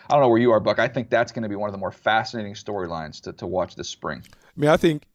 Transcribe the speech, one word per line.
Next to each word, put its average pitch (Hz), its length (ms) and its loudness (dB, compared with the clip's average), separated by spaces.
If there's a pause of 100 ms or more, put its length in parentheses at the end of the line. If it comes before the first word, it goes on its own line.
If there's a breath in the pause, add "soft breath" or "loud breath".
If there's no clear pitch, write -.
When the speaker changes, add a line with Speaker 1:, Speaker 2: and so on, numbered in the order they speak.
Speaker 1:
I - 60 0
don't 147 80 6
know 127 80 6
where 117 100 6
you 120 120 6
are, 107 80 6
Buck. 104 200 0
I 117 80 2
think 123 220 -6
that's 120 220 2
gonna 113 180 -8
be 101 60 -6
one 104 140 -4
of 101 40 -10
the 98 60 -12
more 95 120 -6
fascinating 110 640 -2
storylines 85 720 -8
to, 90 100 -12
to 104 140 -12
watch 90 280 -4
this - 140 -12
spring. 76 360 -10
Speaker 2:
I - 340 -20
mean, 147 100 2
I 165 80 6
think 160 260 0 (120)